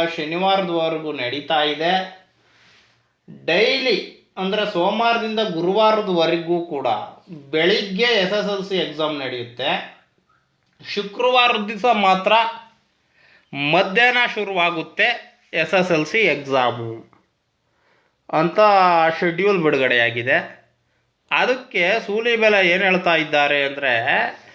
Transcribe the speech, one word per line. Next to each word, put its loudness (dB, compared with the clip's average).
ಶನಿವಾರದವರೆಗೂ -2
ನಡೀತಾ -2
ಇದೆ. -2
ಡೈಲಿ -2
ಅಂದ್ರೆ -4
ಸೋಮವಾರದಿಂದ 0
ಗುರುವಾರದವರೆಗೂ 0
ಕೂಡ -6
ಬೆಳಿಗ್ಗೆ 0
ಎಸ್ 0
ಎಸ್ -2
ಎಲ್ -4
ಸಿ -4
ಎಕ್ಸಾಮ್ -4
ನಡೆಯುತ್ತೆ. -6
ಶುಕ್ರವಾರದ 0
ದಿವಸ -4
ಮಾತ್ರ 2
ಮಧ್ಯಾಹ್ನ 2
ಶುರುವಾಗುತ್ತೆ -2
ಎಸ್ 0
ಎಸ್ 2
ಎಲ್ 2
ಸಿ -2
ಎಕ್ಸಾಮು -2
ಅಂತ 0
ಶೆಡ್ಯೂಲ್ 0
ಬಿಡುಗಡೆಯಾಗಿದೆ. 0
ಅದಕ್ಕೆ 0
ಸೂಲಿಬೆಲೆ 2
ಏನು 2
ಹೇಳ್ತಾ 2
ಇದ್ದಾರೆ 0
ಅಂದ್ರೆ, -2